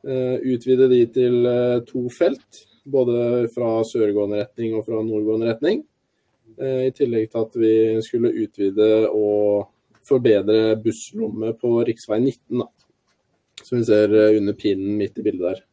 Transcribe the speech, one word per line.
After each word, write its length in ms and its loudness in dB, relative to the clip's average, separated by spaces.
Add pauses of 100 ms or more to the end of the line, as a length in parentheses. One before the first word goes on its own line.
Eh, 340 -4
utvide 520 2
de 160 6
til, 400 2
eh, 340 0
to 280 -6
felt, 580 -4 (220)
både 640 0
fra 300 -2
sørgående 600 -2
retning 320 -6
og 80 -6
fra 180 -8
nordgående 520 -2
retning. 300 -2 (760)
Eh, 280 -4
i 40 0
tillegg 400 -2
til 100 -4
at 140 -6
vi 460 2
skulle 320 -2
utvide 800 0
og 560 0 (380)
forbedre 760 2
busslomme 760 -6
på 260 0
riksvei 380 -4
nitten, 380 -4
da. 60 -6 (960)
Som 160 -4
vi 60 0
ser, 300 4
eh, 240 6
under 160 -2
pinnen 420 -2
midt 220 -6
i 40 -12
bildet 180 -4
der. 220 -4 (100)